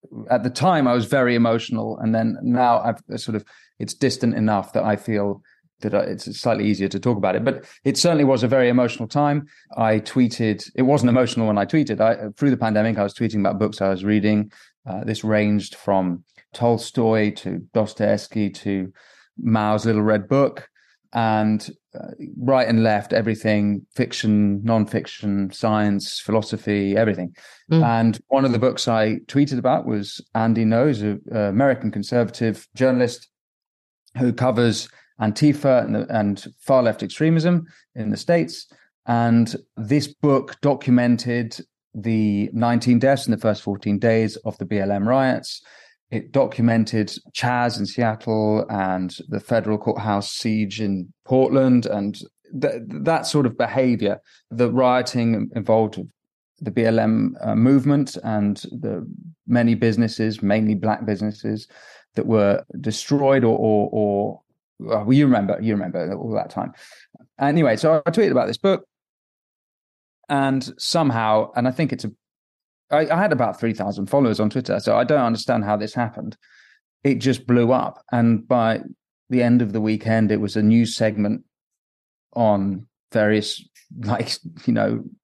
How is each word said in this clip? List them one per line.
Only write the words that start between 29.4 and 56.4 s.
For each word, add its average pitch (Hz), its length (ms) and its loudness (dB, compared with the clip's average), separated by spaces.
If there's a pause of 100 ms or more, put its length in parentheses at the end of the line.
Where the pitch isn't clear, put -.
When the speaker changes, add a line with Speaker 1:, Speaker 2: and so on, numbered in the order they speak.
Speaker 1:
about 127 280 0
was 104 340 -6 (140)
Andy 113 300 2
Ngo, 113 220 2
who's 120 160 0
a, 104 160 -2 (120)
a 107 200 -2
American 107 420 0
conservative 110 840 -2
journalist 123 540 0 (880)
who 123 140 2
covers 120 560 0 (320)
Antifa 131 640 2
and, 110 120 -2 (140)
and 104 360 -2 (140)
far 135 200 4
left 113 220 0
extremism 165 640 0 (300)
in 107 140 -4
the 104 60 -2
States. - 540 -2 (360)
And 117 500 2 (200)
this 120 300 0
book 139 540 0
documented 123 1000 0 (340)
the 107 600 0
nineteen 120 480 2
deaths 131 260 2
in 117 60 0
the 107 40 0
first 107 260 -2
fourteen 101 360 -4
days 110 460 2
of 107 140 -6
the 104 60 -8
B 104 140 -4
L 98 140 -2
M 101 160 -2
riots. 131 520 -2 (520)
It - 180 -8
documented 113 800 0 (240)
Chaz 120 480 -2
in 101 60 -4
Seattle 110 840 0
and 92 480 -4 (100)
the 101 120 -6
federal 107 360 -2
courthouse 104 540 -2
siege 107 500 -4
in 98 320 -4 (120)
Portland 127 640 2
and 104 300 -4 (460)
th-, 117 240 -4
that 143 400 -2
sort 147 180 2
of 113 140 -2
behavior, 120 600 0 (320)
the 117 180 0
rioting 120 840 0
involved 110 420 0
with 92 100 -10 (520)